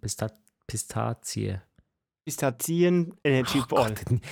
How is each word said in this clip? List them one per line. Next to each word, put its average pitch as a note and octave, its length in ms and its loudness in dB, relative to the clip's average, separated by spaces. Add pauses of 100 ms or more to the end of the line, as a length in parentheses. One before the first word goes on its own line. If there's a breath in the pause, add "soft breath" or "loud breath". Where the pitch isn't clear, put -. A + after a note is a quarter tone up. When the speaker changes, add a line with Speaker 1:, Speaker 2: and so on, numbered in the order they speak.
Speaker 1:
Pista-, G#2+ 300 -4 (360)
Pistazie. A2 920 -4 (680)
Speaker 2:
Pistazien E3+ 880 0 (120)
Energy C3+ 360 4
Speaker 1:
Oh - 140 -2
Speaker 2:
Ball. A2 180 4
Speaker 1:
Gott, - 260 0 (120)